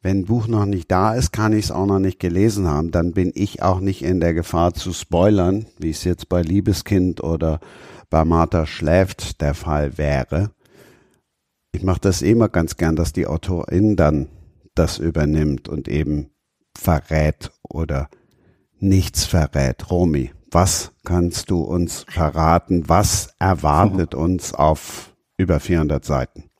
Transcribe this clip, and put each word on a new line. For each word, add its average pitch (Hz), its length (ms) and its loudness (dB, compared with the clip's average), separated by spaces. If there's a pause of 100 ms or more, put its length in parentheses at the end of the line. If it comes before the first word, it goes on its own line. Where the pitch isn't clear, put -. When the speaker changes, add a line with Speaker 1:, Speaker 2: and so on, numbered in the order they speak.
Speaker 1:
wenn 95 200 0
ein 87 40 -2
Buch 110 240 0
noch 107 160 0
nicht 98 260 -4
da 98 240 2
ist, 123 180 -2
kann 110 200 0
ich's 107 180 0
auch 95 160 -2
noch 98 120 2
nicht 95 200 0
gelesen 98 480 0
haben. 78 240 0
Dann 87 220 0
bin 90 220 0
ich - 280 -4
auch 92 180 2
nicht 98 220 -4
in 90 160 0
der 85 160 2
Gefahr 85 400 0
zu - 180 -8
spoilern, 95 760 2 (120)
wie 80 120 -4
es - 140 -8
jetzt 90 240 -4
bei 87 140 0
Liebeskind 92 800 0
oder 80 380 -2 (500)
bei 80 140 2
Martha 82 420 2
schläft - 760 -2
der 73 140 0
Fall 73 440 -4
wäre. 73 520 -2 (1200)
Ich 90 100 -6
mach 92 160 0
das 92 240 0
eh 92 100 4
immer 117 160 4
ganz 82 280 -2
gern, 80 200 0
dass 82 160 0
die - 140 -2
Autorin 90 680 0
dann 76 320 2 (460)
das 80 240 0
übernimmt 76 720 0
und 71 180 -8
eben 73 440 -2 (460)
verrät 76 720 -2 (120)
oder 73 460 -6 (680)
nichts 95 460 2
verrät. 69 680 0
Romy, 80 420 0 (180)
was - 420 0 (120)
kannst 87 460 -2
du 87 120 0
uns 87 460 -4
verraten? 80 800 0
Was - 500 0
erwartet 87 760 2
Speaker 2:
Mhm. 69 60 -4
Speaker 1:
uns 87 340 -2
auf - 600 -2 (240)
über 85 220 0
vierhundert 78 440 0
Seiten? 69 560 -6